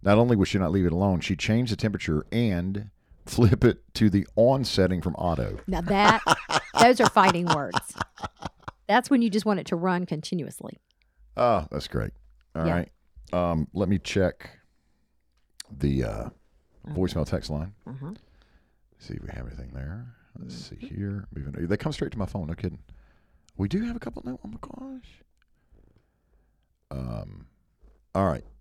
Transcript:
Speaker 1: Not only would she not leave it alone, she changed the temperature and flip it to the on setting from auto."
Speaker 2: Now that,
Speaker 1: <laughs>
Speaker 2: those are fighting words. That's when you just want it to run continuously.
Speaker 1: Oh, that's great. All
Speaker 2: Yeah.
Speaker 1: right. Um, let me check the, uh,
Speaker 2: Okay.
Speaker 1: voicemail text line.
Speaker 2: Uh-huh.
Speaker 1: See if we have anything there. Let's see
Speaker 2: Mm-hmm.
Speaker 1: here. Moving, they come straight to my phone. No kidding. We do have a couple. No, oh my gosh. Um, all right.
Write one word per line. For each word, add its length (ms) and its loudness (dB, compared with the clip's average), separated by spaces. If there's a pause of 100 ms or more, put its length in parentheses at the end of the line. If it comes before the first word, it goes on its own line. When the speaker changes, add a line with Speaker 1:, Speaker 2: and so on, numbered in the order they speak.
Speaker 1:
Not 160 6
only 180 6
would 120 4
she 100 0
not 140 2
leave 140 4
it 60 2
alone, 280 2
she 160 -2
changed 360 0
the 40 -2
temperature 560 -2
and 580 -2 (360)
flip 380 4
it 180 6 (120)
to 160 4
the 160 2 (100)
on 280 6
setting 380 2
from 140 -2
auto." 500 -2
Speaker 2:
Now 160 -2
that, 400 4 (280)
Speaker 1:
<laughs> 300 0
Speaker 2:
those 200 8
are 100 4
fighting 360 4
words. 500 -2 (920)
That's 240 4
when 120 4
you 80 2
just 160 0
want 140 2
it 80 4
to 80 -2
run 300 0
continuously. 720 -6 (600)
Speaker 1:
Oh, 340 4
that's 160 -6
great. 240 -4 (420)
All 120 -2
Speaker 2:
Yeah. 80 2
Speaker 1:
right. 180 -4 (400)
Um, 400 0
let 160 -2
me 100 2
check 600 -2 (1120)
the, 360 0
uh, 240 -8 (580)
Speaker 2:
Okay. 80 -10
Speaker 1:
voicemail 320 -2
text 240 -6
line. 220 -6 (140)
Speaker 2:
Uh-huh. 260 -12 (840)
Speaker 1:
See 160 -14
if 80 -10
we 100 -12
have 140 -12
anything 280 -14
there. 400 -12 (240)
Let's 160 -14
see 220 -16
Speaker 2:
Mm-hmm. 180 -16
Speaker 1:
here. 400 -8
Moving, 320 -8
they 120 0
come 140 -4
straight 200 -6
to 60 -10
my 80 -4
phone. 220 -8
No 60 -6
kidding. 240 -8 (800)
We 120 -2
do 160 -2
have 120 -6
a 20 -10
couple. 260 -12
No, 200 -10
oh 40 -12
my 120 -14
gosh. 640 -18 (1700)
Um, 560 -12 (680)
all 120 2
right. 180 -2 (160)